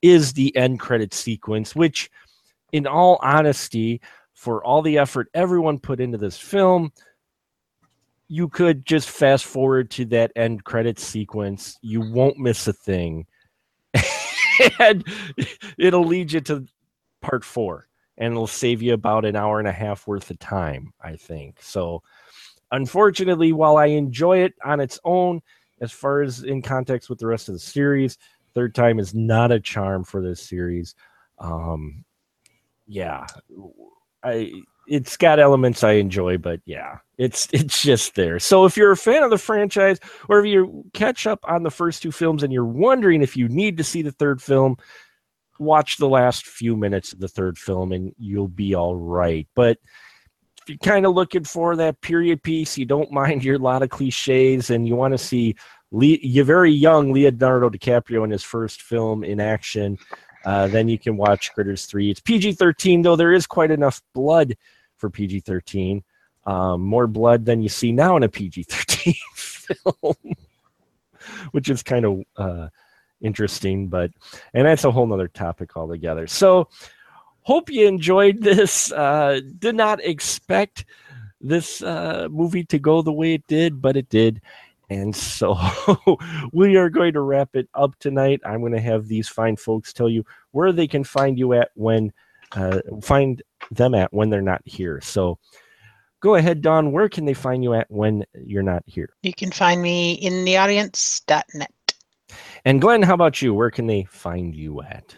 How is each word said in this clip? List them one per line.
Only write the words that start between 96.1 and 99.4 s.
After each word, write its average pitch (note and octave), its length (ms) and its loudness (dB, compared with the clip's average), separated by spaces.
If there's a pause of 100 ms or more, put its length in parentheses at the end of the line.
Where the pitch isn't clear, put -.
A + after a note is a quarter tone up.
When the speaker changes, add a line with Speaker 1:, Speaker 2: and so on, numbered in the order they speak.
Speaker 1:
go G#3 140 4
ahead, E3 260 2
Dawn. D#3 320 2
Where G#3 160 0
can D#3 160 -6
they C#3+ 100 0
find B2+ 300 -4
you A#2+ 80 0
at A2+ 180 -2
when G#2+ 440 -2
you're G2 280 -6
not F2+ 240 -2
here? - 220 -10 (140)
Speaker 2:
You F#3 100 -2
can F#3 180 -10